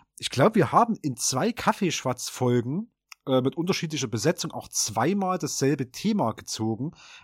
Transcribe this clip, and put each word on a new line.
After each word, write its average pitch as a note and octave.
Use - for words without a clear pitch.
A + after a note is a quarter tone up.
Ich -
glaube, E3+
wir D#3+
haben A3
in B2+
zwei D3+
Kaffeeschwatz-Folgen, C3
äh, C3
mit C3+
unterschiedlicher D#3+
Besetzung A#2+
auch -
zweimal F#3
dasselbe C#3
Thema F#3
gezogen. A2+